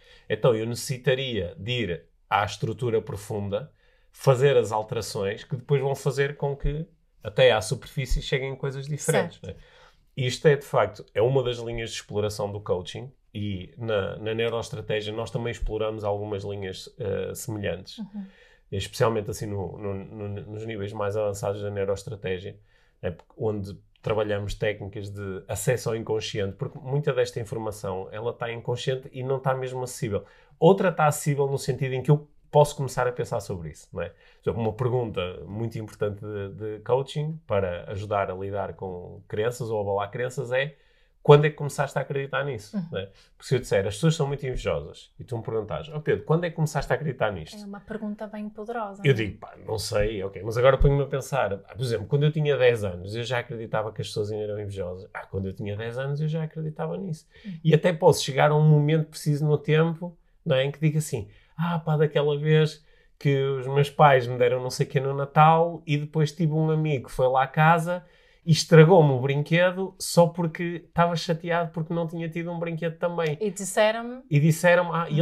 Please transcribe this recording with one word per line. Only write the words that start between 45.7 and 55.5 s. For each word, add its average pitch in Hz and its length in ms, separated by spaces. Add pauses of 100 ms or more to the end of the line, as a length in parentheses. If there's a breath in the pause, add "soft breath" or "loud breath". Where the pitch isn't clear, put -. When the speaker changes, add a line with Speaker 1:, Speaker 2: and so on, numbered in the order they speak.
Speaker 1:
"Ó 151 100
Pedro, 107 240
quando 170 200
é 170 60
que 160 60
começaste 151 360
a 127 40
acreditar 120 360
nisto?" 82 280
Speaker 2:
É 208 60
uma 202 140
pergunta 214 460
bem 208 220
poderosa, 208 560
Speaker 1:
Eu 139 100
Speaker 2:
não 110 60
é? 110 40
Speaker 1:
digo, 98 140
"Pá, - 160 (120)
não 107 120
sei, 104 440
ok, 95 200
mas 110 140
agora 131 220
ponho-me 143 240
a 135 40
pensar." 127 460
Ah, - 220
por 98 80
exemplo, 110 240
quando 143 180
eu 151 80
tinha 147 240
dez 120 280
anos, 90 300
eu 117 100
já 120 160
acreditava 110 520
que - 80
as 107 80
pessoas 107 240
eram 104 280
invejosas. 98 520
Ah, - 140
quando 98 220
eu 95 40